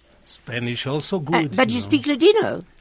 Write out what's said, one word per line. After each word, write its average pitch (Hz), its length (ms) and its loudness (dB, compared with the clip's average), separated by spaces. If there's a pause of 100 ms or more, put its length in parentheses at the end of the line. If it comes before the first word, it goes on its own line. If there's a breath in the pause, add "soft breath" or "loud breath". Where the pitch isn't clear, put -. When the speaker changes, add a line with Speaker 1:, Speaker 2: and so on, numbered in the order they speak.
(260)
Speaker 1:
Spanish 120 600 -6
also 147 320 -4
Speaker 2:
Uh, - 40 -2
Speaker 1:
good, 160 340 -2
Speaker 2:
but 247 140 4
you 233 80 -2
Speaker 1:
you - 20 -2
know. 220 80 -6
Speaker 2:
speak 294 180 0
Ladino? 294 580 2 (180)